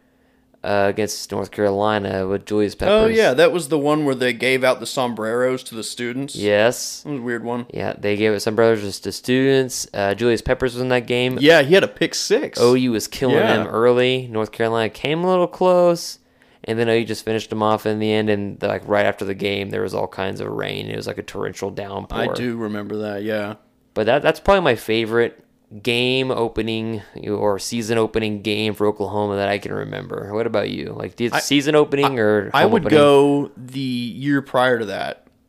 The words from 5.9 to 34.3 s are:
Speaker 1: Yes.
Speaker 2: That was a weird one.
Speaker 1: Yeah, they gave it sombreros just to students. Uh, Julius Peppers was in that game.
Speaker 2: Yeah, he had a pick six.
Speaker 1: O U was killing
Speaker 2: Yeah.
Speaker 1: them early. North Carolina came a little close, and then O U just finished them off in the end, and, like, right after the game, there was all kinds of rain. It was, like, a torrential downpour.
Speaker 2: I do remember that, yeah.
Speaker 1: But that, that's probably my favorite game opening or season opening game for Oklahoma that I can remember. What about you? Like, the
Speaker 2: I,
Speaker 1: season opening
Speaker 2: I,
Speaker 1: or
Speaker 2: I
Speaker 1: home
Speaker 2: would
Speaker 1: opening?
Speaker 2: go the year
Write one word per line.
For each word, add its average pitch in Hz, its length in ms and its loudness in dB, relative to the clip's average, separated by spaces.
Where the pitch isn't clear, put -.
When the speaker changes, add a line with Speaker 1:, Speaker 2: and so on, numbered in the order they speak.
Speaker 1:
Yes. 104 680 2
Speaker 2:
That - 80 -14
was 143 100 -6
a 117 40 -10
weird 120 200 -4
one. 120 300 -6
Speaker 1:
Yeah, 101 240 -6
they 104 180 -2
gave 107 180 2
it 101 80 -2
sombreros 113 400 2
just 101 240 -10
to 98 60 -6
students. 131 800 0
Uh, 101 220 -2
Julius 113 300 0
Peppers 127 320 -2
was 120 80 -6
in 127 60 -2
that 123 180 0
game. 123 340 0
Speaker 2:
Yeah, 151 220 8
he 139 100 4
had 190 100 6
a - 40 -2
pick - 260 -4
six. - 460 -2
Speaker 1:
O 123 160 6
U 127 160 2
was 107 160 -2
killing 131 300 0
Speaker 2:
Yeah. 110 260 2
Speaker 1:
them 101 40 -4
early. 123 600 2
North 110 240 -4
Carolina 113 380 0
came 156 340 -4
a 180 40 0
little 180 200 2
close, 175 720 2
and 110 140 -4
then 117 120 0
O 113 40 4
U 117 120 2
just 110 200 -8
finished 110 240 -4
them 110 140 -2
off 107 240 0
in 107 100 -2
the 107 160 0
end, 107 160 0
and, 101 320 -2
like, 101 260 -4
right 104 200 2
after 101 180 -4
the 98 80 -6
game, 101 380 -4
there 101 100 -4
was 98 140 -4
all 101 120 -4
kinds 98 340 -8
of - 80 -8
rain. 101 380 -6
It 107 80 -8
was, 107 120 -8
like, 104 100 -8
a 101 60 -10
torrential 101 480 -8
downpour. 98 480 -10
Speaker 2:
I 117 140 -2
do 120 240 -6
remember 104 400 -8
that, 104 260 -6
yeah. 107 320 -4
Speaker 1:
But 107 100 0
that, 131 160 2
that's 160 180 0
probably 196 220 4
my 139 140 4
favorite 113 680 0
game 127 480 0
opening 113 680 -4
or 104 320 0
season 117 400 -4
opening 110 420 -2
game 107 320 -2
for 104 140 0
Oklahoma 104 480 -2
that 101 140 0
I 101 100 0
can 101 120 -10
remember. 101 600 -8
What 113 140 -2
about 107 240 -2
you? 101 260 -8
Like, 104 180 -10
the 117 160 -2
Speaker 2:
I, 147 100 0
Speaker 1:
season 143 340 2
opening 143 420 2
Speaker 2:
I, 117 60 2
Speaker 1:
or 107 320 2
Speaker 2:
I 147 80 6
Speaker 1:
home 202 80 4
Speaker 2:
would 208 160 2
Speaker 1:
opening? 156 100 6
Speaker 2:
go 143 580 6
the 127 240 -12
year 127 600 -2